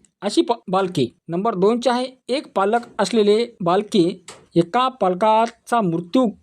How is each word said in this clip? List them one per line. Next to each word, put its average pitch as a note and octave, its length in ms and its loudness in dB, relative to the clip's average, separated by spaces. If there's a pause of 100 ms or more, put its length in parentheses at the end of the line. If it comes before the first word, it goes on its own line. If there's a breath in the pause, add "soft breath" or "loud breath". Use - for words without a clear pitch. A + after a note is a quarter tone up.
(220)
अशी G#3 200 0
प-, - 100 -2 (160)
बालके. F3+ 480 -2 (120)
नंबर G3 260 -4
दोनचे A3+ 360 0
आहे, B3 160 -2 (220)
एक C4+ 260 -6
पालक G#3 260 0 (180)
असलेले G#3+ 600 0
बालके, F#3 640 0 (320)
एका G3 320 0
पालकाचा A3 920 0
मृत्यू F3 480 0 (140)